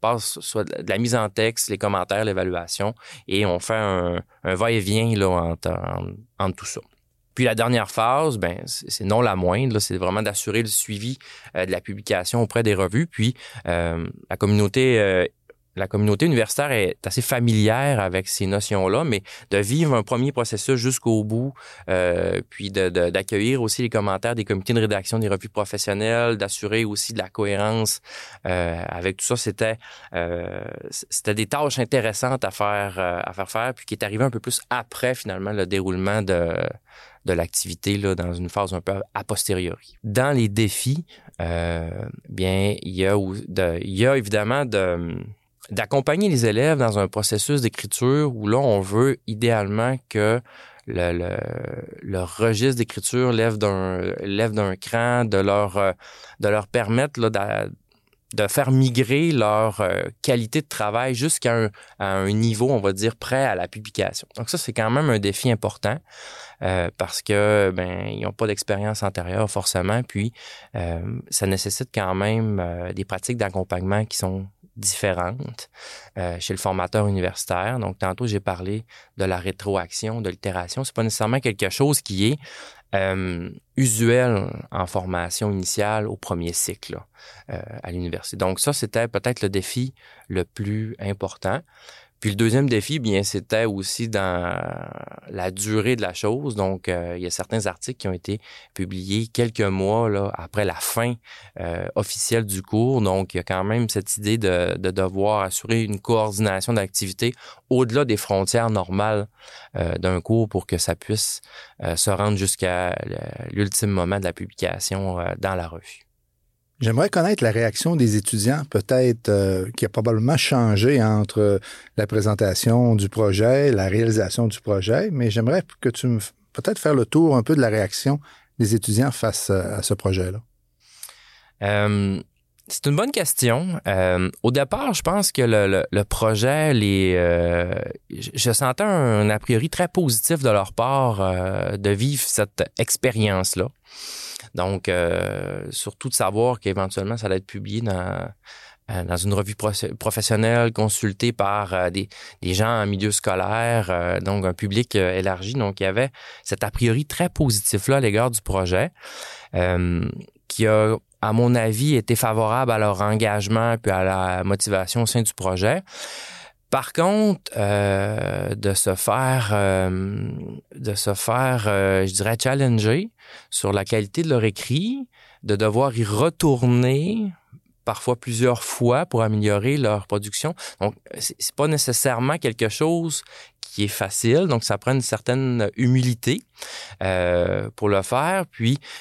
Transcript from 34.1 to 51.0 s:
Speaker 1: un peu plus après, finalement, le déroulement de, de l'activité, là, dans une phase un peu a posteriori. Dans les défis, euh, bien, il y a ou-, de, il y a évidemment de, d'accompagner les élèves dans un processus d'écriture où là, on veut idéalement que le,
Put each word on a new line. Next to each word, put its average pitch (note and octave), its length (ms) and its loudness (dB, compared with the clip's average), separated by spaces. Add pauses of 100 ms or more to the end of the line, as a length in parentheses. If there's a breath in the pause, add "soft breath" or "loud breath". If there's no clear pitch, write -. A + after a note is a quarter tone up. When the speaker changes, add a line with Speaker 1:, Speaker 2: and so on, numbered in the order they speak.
Speaker 1:
un C3+ 60 2
peu A2+ 100 -4
plus - 200 -4 (100)
après, B2 440 -2
finalement, G2 380 -6
le G2 120 0
déroulement F#2+ 580 0
de, F2 340 0 (680 loud breath)
de F#2+ 80 0
l'activité, F2 680 -2
là, G2 180 -2
dans F2 160 -4
une F2 160 -6
phase F#2+ 260 -4
un E2+ 60 -4
peu G2 140 -4 (200)
a G#2 80 -6
posteriori. F#2 800 -4
Dans B2+ 340 0
les A2+ 120 4
défis, A#2 560 0 (360 loud breath)
euh, E2+ 480 -2 (400)
bien, F#2+ 540 0
il F#2 120 -8
y F#2 120 2
a G2+ 100 4
ou-, G2 200 0 (100)
de, F2 340 0
il F#2+ 160 -6
y A2+ 100 4
a C#3 100 4
évidemment G#2+ 480 0
de, F2+ 500 -2 (560)
d'accompagner C#3+ 600 0
les A#2 160 2
élèves C3+ 320 4
dans A2 200 2
un G2 100 2
processus G#2+ 520 0
d'écriture B2+ 760 0
où G#2 140 -4
là, A2+ 80 4
on A#2+ 240 4
veut A2 460 2
idéalement A2+ 720 0 (100)
que A2 320 2 (460 loud breath)
le, F2 260 -2